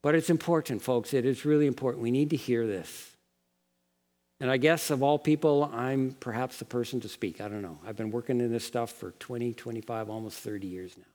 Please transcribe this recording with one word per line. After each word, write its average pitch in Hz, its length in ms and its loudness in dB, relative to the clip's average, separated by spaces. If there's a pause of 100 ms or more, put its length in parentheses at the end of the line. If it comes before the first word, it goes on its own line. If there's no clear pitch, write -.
But 147 120 4
it's 160 160 2
important, 160 500 2
folks. 120 320 0
It 127 140 2
is 131 180 0
really 151 220 6
important. 127 360 0
We 117 80 0
need 143 200 4
to 156 60 2
hear 117 300 0
this. - 460 -8 (1300)
And 127 100 2
I 135 60 6
guess 156 320 4
of 135 140 2
all 143 160 4
people, 147 560 4
I'm 131 460 0
perhaps 123 360 -4
the - 80 -10
person 120 360 -4
to 113 100 -12
speak. 98 320 -6
I 104 60 -8
don't 104 120 -8
know. 87 160 -10 (100)
I've 107 120 -10
been 110 120 -4
working 120 300 0
in 120 100 2
this 117 140 -2
stuff 117 280 -4
for 92 260 -12
twenty, 120 340 -6
twenty-five, 113 560 -8
almost 110 300 -10
thirty 101 300 -8
years 90 280 -12
now. 90 80 -20 (100)